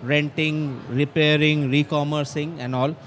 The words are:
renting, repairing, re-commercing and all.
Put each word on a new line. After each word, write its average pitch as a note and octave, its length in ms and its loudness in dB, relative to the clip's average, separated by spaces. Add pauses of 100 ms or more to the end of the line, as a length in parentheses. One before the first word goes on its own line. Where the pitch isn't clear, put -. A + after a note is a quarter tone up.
renting, D3 880 -2
repairing, D3+ 800 2
re-commercing D3 880 -2
and B2 140 -6
all. C#3 220 0 (120)